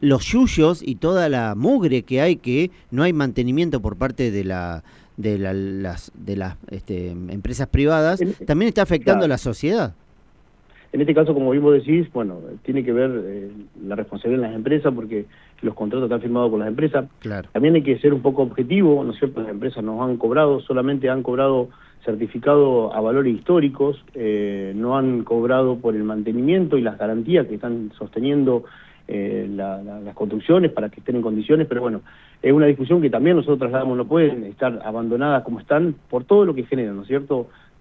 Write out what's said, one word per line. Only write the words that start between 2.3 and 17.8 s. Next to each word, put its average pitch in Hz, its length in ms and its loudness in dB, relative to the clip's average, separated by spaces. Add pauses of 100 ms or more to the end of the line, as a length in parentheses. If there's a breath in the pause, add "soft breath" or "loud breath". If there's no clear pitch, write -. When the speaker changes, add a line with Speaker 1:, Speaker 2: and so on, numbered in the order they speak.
Speaker 1:
que 147 360 -2 (200 soft breath)
no 131 120 0
hay 180 100 2
mantenimiento 135 680 0
por 101 140 -6
parte 127 340 -2
de 101 140 -4
la, 87 400 -6 (320 soft breath)
de 107 240 -2
la, 95 140 -4
las, 98 640 -6
de 98 200 -8
las, 92 220 -8 (120)
este, 90 400 -8
empresas 101 580 -8
privadas, 156 540 2
Speaker 2:
En 185 120 -2 (120)
Speaker 1:
también 180 240 2
está 202 140 2
afectando 175 380 2
Speaker 2:
Claro. 175 40 2
Speaker 1:
a 151 40 2
la 127 80 0
sociedad. 139 580 -2 (960 soft breath)
Speaker 2:
En 135 80 0
este 151 120 2
caso, 156 200 4
como 135 180 2
bien 143 100 2
vos 147 120 6
decís, 147 400 2
bueno, 98 260 -6 (240)
tiene 131 200 -2
que 117 100 -2
ver, 127 200 2
eh, 101 380 -8 (340)
la 98 100 -8
responsabilidad 113 500 -4
en 110 60 -8
las 113 60 -8
empresas, 143 360 0
porque 110 320 -8 (360 soft breath)
los 110 140 -4
contratos 117 300 -4
están 113 160 -2
firmados 120 280 0
con 110 100 0
las 107 100 -4
empresas. 143 360 -2 (140)
Speaker 1:
Claro. 101 320 -8
Speaker 2:
También 151 240 4
hay 151 80 2